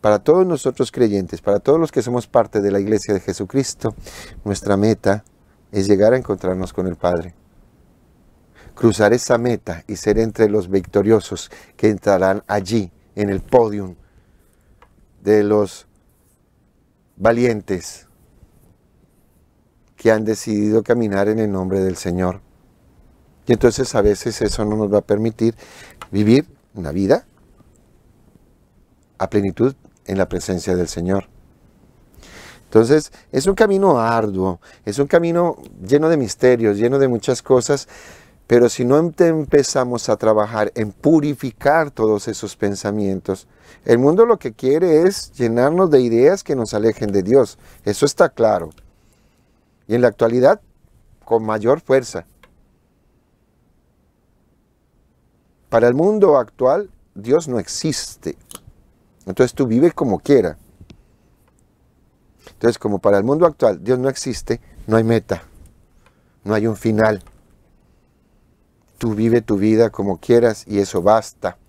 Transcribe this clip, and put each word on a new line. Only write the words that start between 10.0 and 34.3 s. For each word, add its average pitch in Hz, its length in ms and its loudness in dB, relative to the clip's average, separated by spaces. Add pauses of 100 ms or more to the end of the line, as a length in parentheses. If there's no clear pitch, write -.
entre 110 320 0
los 101 180 -2
victoriosos 98 840 -2 (260)
que 107 120 2
entrarán 98 600 0
allí, 101 420 -4 (240)
en 104 160 -2
el 95 100 -4
podium 104 540 0 (1300)
de 104 220 4
los 104 420 -2 (1300)
valientes 107 920 -2 (1900)
que - 160 0
han 110 140 2
decidido 107 580 -2
caminar 104 460 -2
en 110 100 -2
el 107 140 -2
nombre 95 280 -4
del 95 160 -2
Señor. 92 440 -4 (1080)
Y 123 60 2
entonces 120 420 0
a 113 80 2
veces 104 400 -2
eso 107 220 -2
no 104 120 -2
nos 107 160 -2
va 104 60 4
a - 80 -4
permitir 113 480 -2 (560)
vivir 107 360 2 (280)
una 85 160 -10
vida 98 360 0 (1900)
a 95 120 -6
plenitud 104 460 -2 (300)
en 95 120 -6
la 92 100 0
presencia 92 460 -6
del 90 140 -2
Señor. 95 400 -4 (1400)
Entonces, 127 480 2 (180)
es - 160 -2
un 196 80 2
camino 196 460 2
arduo, 104 600 -2 (240)